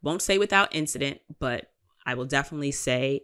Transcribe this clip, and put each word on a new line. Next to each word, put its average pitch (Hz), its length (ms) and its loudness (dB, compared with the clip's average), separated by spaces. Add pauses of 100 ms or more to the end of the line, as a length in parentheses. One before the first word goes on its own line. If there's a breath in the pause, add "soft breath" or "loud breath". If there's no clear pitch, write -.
Won't 160 180 -2
say 196 160 2
without 196 380 4
incident, 151 460 -2 (180)
but 120 320 -4 (340)
I 127 100 -2
will 127 100 -4
definitely 143 480 0
say, 135 520 0